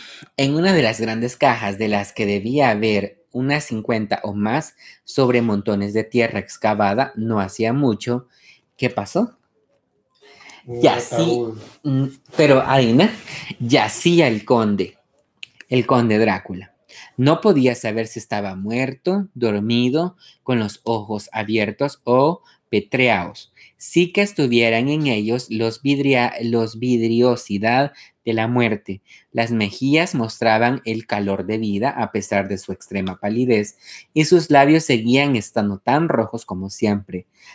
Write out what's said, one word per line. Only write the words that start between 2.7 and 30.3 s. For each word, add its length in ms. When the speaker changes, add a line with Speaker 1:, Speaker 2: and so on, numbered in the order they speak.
Speaker 1:
haber 520
unas 320
cincuenta 580
o 120
más, 400
sobre 380
montones 520
de 100
tierra 340
excavada, 800
no 240
hacía 320
mucho. 540
¿Qué 140
pasó? 480
Speaker 2:
Un 160
Speaker 1:
Yací-, 320
Speaker 2:
ataúd. 440
Speaker 1:
mm, 220
pero 240
adivina, 500
yacía 720
el 160
conde, 540
el 180
conde 320
Drácula. 560
No 240
podía 340
saber 320
si 120
estaba 360
muerto, 800
dormido, 840
con 160
los 260
ojos 480
abiertos 720
o 380
petreados. 840
Sí 360
que 100
estuvieran 680
en 180
ellos 440
los 320
vidria-, 600
los 360
vidriosidad 1120
de 100
la 140
muerte. 520
Las 200
mejillas 640
mostraban 720